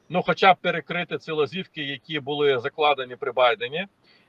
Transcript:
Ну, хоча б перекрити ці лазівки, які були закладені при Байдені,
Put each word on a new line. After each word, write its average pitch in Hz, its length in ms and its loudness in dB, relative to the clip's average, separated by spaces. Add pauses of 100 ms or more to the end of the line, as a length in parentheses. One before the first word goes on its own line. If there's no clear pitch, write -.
Ну, 175 180 -2
хоча 185 260 6
б - 80 6
перекрити 165 580 -6
ці - 140 -10
лазівки, 156 500 -4
які 143 380 -8
були 139 380 0
закладені 135 580 0
при 135 160 -6
Байдені, 123 540 0 (420)